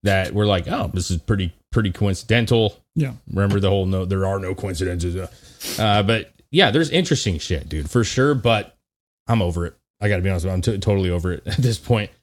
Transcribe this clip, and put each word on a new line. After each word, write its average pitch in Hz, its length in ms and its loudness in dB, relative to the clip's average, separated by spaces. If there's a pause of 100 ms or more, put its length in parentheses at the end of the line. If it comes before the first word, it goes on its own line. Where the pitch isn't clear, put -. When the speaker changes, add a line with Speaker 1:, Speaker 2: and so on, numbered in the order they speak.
Speaker 1:
that 95 320 0
were 104 100 2
like, 95 240 2
"Oh, 170 240 -2
this 92 180 -4
is 92 80 0
pretty, 95 360 -2 (160)
pretty 107 200 0
coincidental." 110 840 0 (180)
Speaker 2:
Yeah. 139 180 -2 (200)
Speaker 1:
Remember 98 280 2
the 95 100 2
whole 98 160 2
"no, 95 180 0
there 95 220 0
are 98 120 -2
no 95 160 -4
coincidences." 90 640 -4
Uh, 92 120 -8 (540)
uh, 104 200 4
but 110 300 0 (180)
yeah, 160 200 4
there's 147 200 0
interesting 147 480 0
shit, 73 320 -6
dude, 76 180 -6
for 120 160 2
sure. 139 300 0
But 113 420 0 (500)
I'm 113 140 2
over 87 240 -2
it. 85 100 -10 (280)
I 104 80 0
gotta 95 120 0
be 98 60 0
honest 90 160 0
with 92 60 -2
you, 92 60 -2
I'm 92 60 -2
t-, 104 160 0
totally 98 300 2
over 87 240 0
it - 100 -8
<laughs> - 40 -10
at 98 100 -4
this 120 220 2
point. 107 320 0 (120)